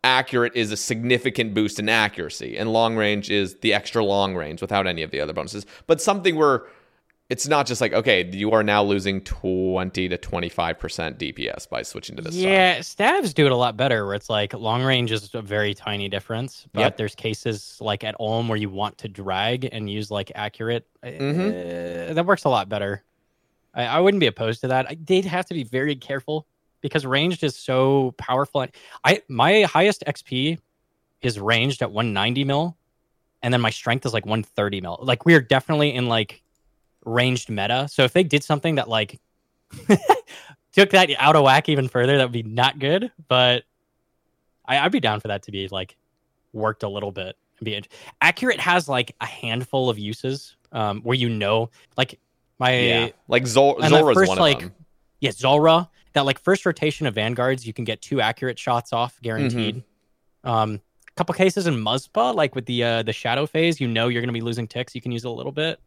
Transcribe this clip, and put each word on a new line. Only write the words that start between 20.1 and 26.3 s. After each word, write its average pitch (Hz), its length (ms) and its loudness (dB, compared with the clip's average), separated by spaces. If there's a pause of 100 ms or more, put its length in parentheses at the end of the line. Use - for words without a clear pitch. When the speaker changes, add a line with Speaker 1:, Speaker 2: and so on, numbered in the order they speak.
Speaker 2:
like, 101 240 -6
accurate. 113 500 -6 (160)
Speaker 1:
Mm-hmm. 170 1080 -6
Speaker 2:
Uh, - 20 -8
that 170 100 0
works - 200 2
a 147 40 2
lot 104 200 2
better. 101 340 -4 (720)
I, 120 100 -4
I 127 160 0
wouldn't 196 200 4
be 147 80 6
opposed 113 340 -2
to 127 60 -4
that. 127 200 0
I, 160 160 -10
they'd 185 220 2
have 175 200 -4
to 180 80 -10
be 143 100 -6
very 131 320 -2
careful 147 500 -8 (340)